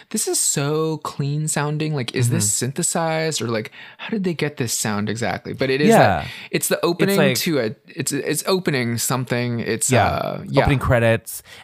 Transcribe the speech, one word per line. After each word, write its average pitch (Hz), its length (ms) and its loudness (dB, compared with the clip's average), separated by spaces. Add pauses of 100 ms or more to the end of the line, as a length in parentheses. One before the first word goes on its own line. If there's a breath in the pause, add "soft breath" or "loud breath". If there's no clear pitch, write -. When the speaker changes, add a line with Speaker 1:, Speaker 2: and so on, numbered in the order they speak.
Speaker 1:
"This - 180 -4
is 359 120 0
so 156 640 0
clean 147 440 -2
sounding. 151 460 -2
Like, 131 220 -4
is 120 160 2
this 156 140 0
Speaker 2:
Mm-hmm. - 200 0
Speaker 1:
synthesized 160 800 -2
or, 117 40 -2
like, 113 240 -4 (280 loud breath)
how - 100 -12
did 220 140 -2
they 180 100 0
get 147 240 -4
this 117 160 -2
sound 104 360 -2
exactly?" 104 440 -4
But 131 160 0
it 135 100 2
is 160 100 6
Speaker 2:
Yeah. 226 100 8
Speaker 1:
that, 98 280 4 (220 loud breath)
it's - 200 -2
the 190 80 2
Speaker 2:
It's - 60 -2
Speaker 1:
opening 175 340 2
Speaker 2:
like 139 200 4
Speaker 1:
to 156 220 0
a, 110 160 -2 (100)
it's, - 260 -6
it's 143 360 -2
opening 139 500 0
something. 120 640 -2
It's, 110 320 -2
Speaker 2:
Yeah. 110 160 4
Speaker 1:
uh, 50 400 -2
yeah. 135 160 4
Speaker 2:
Opening 139 160 2
credits. 117 640 2 (200 loud breath)